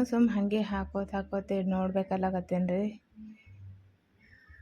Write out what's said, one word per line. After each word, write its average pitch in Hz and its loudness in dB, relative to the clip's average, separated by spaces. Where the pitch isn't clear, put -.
ಸುಮ್ 240 4
ಹಂಗೆ 202 2
ಹಾಕೋತ್ 196 -2
ಹಾಕೋತ್ 196 -2
ಇದ್ 190 2
ನೋಡ್ಬೇಕಲ್ಲಕತ್ತೇನ್ರಿ. 185 0